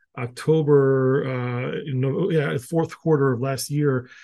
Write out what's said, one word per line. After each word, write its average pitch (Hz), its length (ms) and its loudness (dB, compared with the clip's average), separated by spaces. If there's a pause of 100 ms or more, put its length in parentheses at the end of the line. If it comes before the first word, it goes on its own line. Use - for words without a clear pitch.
(180)
October, 135 1080 2
uh, 123 580 -6
you 139 120 -6
know, 131 340 0
yeah, 156 280 0
fourth 160 380 -4
quarter 139 380 2
of 117 80 -4
last 135 300 -6
year, 143 380 0 (140)